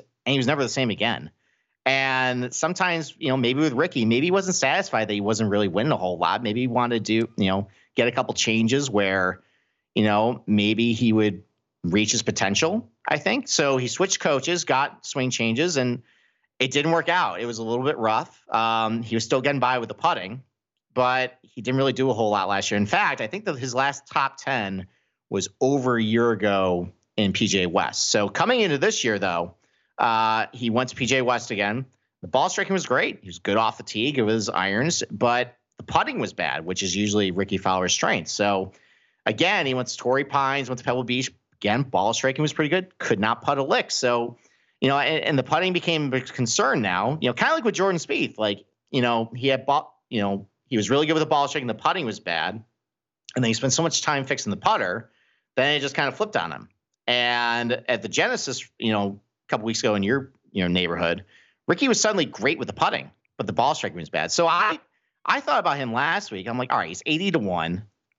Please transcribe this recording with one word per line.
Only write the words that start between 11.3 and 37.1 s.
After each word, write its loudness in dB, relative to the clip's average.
reach 2
his 0
potential, 0
I 2
think. -2
So 2
he -2
switched -2
coaches, 0
got -2
swing -2
changes, 0
and 0
it 0
didn't 2
work 2
out. 0
It -2
was -6
a -6
little -2
bit 0
rough. -2
Um, 0
he -4
was 0
still 0
getting 0
by 2
with -4
the -12
putting, -2
but 0
he -16
didn't 0
really 2
do 0
a 0
whole 0
lot 2
last -2
year. 0
In 4
fact, 0
I -2
think -10
that -4
his -6
last -2
top -2
ten -4
was -2
over 2
a 0
year 4
ago 0
in 2
P 0
G 2
A 0
West. 0
So 2
coming 2
into 2
this 0
year, 0
though, -2
uh, 2
he -4
went 0
to -14
P -4
G 2
A 2
West -2
again. -2
The -12
ball 2
striking -2
was -2
great. 0
He -18
was -16
good 0
off 2
the -16
tee, -2
good 0
with 2
his -2
irons, 0
but 0
the -14
putting 0
was -4
bad, -4
which -4
is -2
usually 2